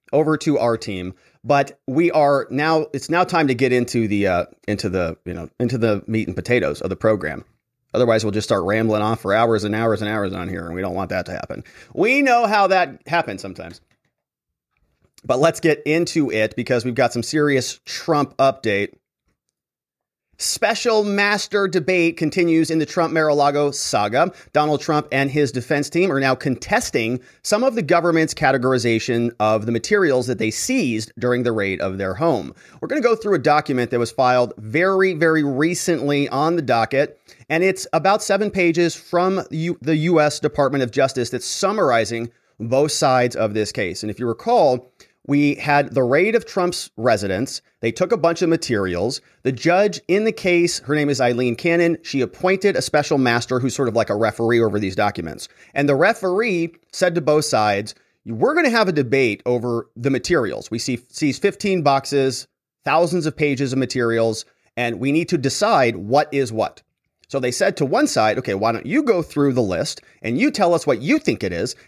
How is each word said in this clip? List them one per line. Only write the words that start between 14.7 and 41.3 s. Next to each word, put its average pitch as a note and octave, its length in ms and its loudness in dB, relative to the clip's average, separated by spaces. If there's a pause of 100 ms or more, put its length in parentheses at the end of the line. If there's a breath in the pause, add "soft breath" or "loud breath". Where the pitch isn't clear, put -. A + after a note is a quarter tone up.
But B2 140 0
let's D#3+ 200 2
get D3 260 2
into D#3+ 460 0
it A2 240 0
because B2 280 -2
we've B2 120 -4
got A#2+ 180 0
some A#2+ 100 -4
serious D3 600 0
Trump D3 520 -2
update. A2 580 0 (1400)
Special G#3+ 640 2
master G3+ 640 0
debate E3+ 500 2
continues D#3+ 520 2
in D#3+ 100 0
the D3+ 60 0
Trump E3 280 -2
Mar-a-Lago D3 580 2
saga. B2+ 640 0 (180 loud breath)
Donald D3+ 300 2
Trump D3 300 -2
and C#3 200 0
his C#3+ 220 2
defense C#3+ 360 -2
team F3+ 220 0
are C#3 80 0
now C3+ 160 2
contesting C3 840 -2 (220 soft breath)
some G#3+ 200 0
of C4 120 2
the A3+ 80 -2
government's D#3+ 500 2
categorization A#2+ 1040 0
of G#2+ 260 2
the A#2+ 60 -2
materials B2+ 560 2
that A#2+ 120 -4
they A2 120 -2
seized B2 640 -2
during B2 260 0
the A#2 100 0
raid G2 260 -2
of F#2+ 200 -4
their F#2+ 160 -4
home. B2 380 -2 (280 loud breath)
We're - 80 -8
gonna D4 100 -2
go A#3 160 2
through G#3 200 -2
a D#3 40 0
document C#3+ 520 0
that B2 80 0
was A#2 120 -2
filed B2+ 460 2
very, F#3 560 0
very D#3+ 300 2
recently C#3+ 840 0
on D#3 300 0
the E3 40 -2
docket, B2+ 560 0 (300 soft breath)
and D#3+ 160 0
it's F#3+ 300 0
about F#3+ 300 2
seven G3 280 0
pages E3+ 440 0
from F#3 560 -2
U-, E3 300 -4
the D#3 160 0
U D#3 220 2
S D3 220 0
Department C#3 420 0
of A#2 80 -2
Justice C3 380 0
that's B2 160 -8